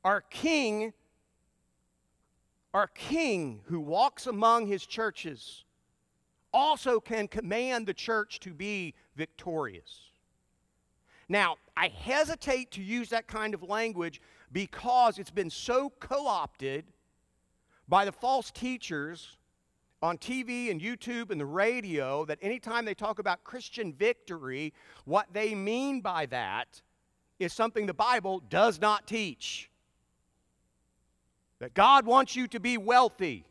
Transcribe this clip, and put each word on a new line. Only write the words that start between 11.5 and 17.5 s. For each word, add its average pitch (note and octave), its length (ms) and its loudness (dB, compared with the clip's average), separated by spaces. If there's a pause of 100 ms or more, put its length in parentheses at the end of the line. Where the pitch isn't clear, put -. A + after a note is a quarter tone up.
I F3 100 2
hesitate C4+ 840 -2
to G3 120 -12
use A3+ 260 -4
that A3+ 180 -4
kind G#3+ 260 -4
of F3+ 100 -10
language F#3 580 -4 (300)
because A3+ 680 2
it's G3 140 -12
been F3 180 -2
so B3+ 420 -2 (100)
co-opted E3+ 840 -4 (1040)